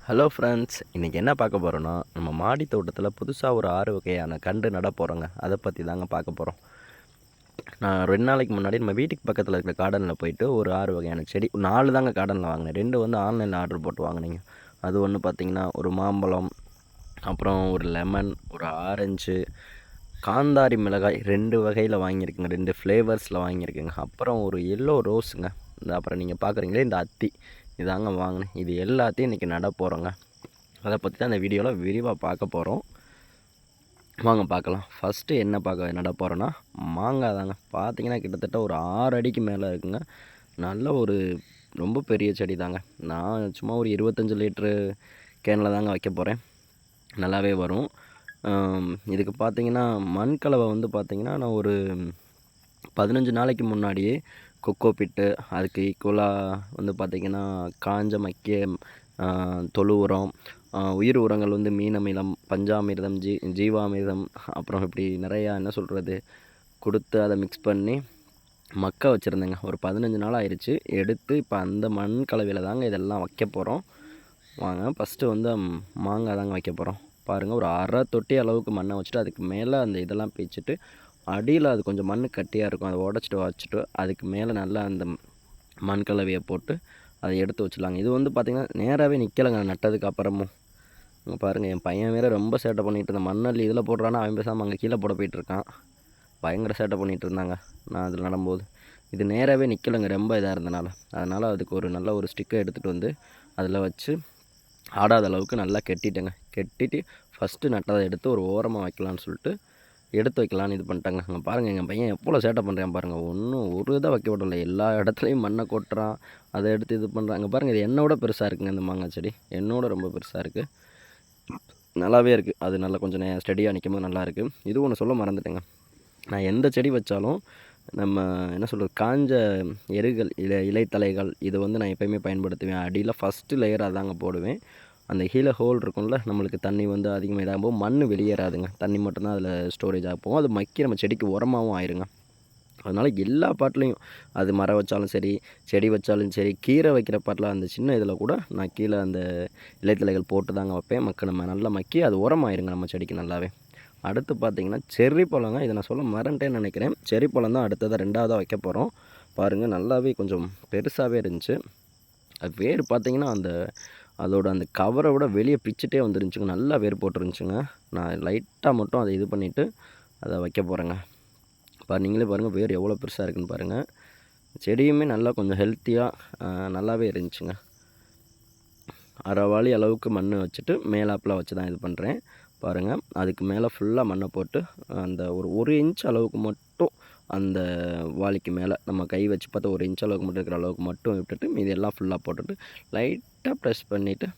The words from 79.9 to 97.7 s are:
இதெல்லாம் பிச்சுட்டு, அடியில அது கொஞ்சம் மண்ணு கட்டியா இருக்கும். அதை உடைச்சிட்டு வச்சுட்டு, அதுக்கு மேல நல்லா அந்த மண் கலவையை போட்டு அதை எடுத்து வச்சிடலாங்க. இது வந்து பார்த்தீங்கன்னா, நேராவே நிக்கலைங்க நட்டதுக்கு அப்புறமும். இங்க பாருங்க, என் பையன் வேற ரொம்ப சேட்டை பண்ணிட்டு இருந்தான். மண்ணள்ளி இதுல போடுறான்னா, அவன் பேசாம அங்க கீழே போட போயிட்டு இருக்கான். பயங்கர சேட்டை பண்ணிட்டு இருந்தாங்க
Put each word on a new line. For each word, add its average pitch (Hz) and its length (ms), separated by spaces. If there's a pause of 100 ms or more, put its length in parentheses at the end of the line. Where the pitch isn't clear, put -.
இதெல்லாம் 101 360
பிச்சுட்டு, 92 400 (500)
அடியில 120 380
அது 120 180
கொஞ்சம் 98 240
மண்ணு 113 300
கட்டியா 107 300
இருக்கும். 95 220
அதை 90 120
உடைச்சிட்டு 98 480
வச்சுட்டு, - 440
அதுக்கு 95 340
மேல 104 260
நல்லா 101 300
அந்த 92 240 (720)
மண் 98 220
கலவையை 95 440
போட்டு 98 320 (420)
அதை 92 180
எடுத்து 98 280
வச்சிடலாங்க. 92 300
இது 101 140
வந்து 135 200
பார்த்தீங்கன்னா, 123 460
நேராவே 143 500
நிக்கலைங்க 104 480
நட்டதுக்கு 107 340
அப்புறமும். 98 400 (760)
இங்க 90 140
பாருங்க, 98 300
என் 92 140
பையன் 101 300
வேற 120 160
ரொம்ப 110 340
சேட்டை 110 200
பண்ணிட்டு 101 300
இருந்தான். 95 240
மண்ணள்ளி 117 220
இதுல 110 280
போடுறான்னா, 113 260
அவன் 110 240
பேசாம 110 240
அங்க 101 140
கீழே 113 220
போட 101 180
போயிட்டு 92 240
இருக்கான். 92 240 (800)
பயங்கர 104 380
சேட்டை 101 200
பண்ணிட்டு 95 300
இருந்தாங்க 92 260 (300)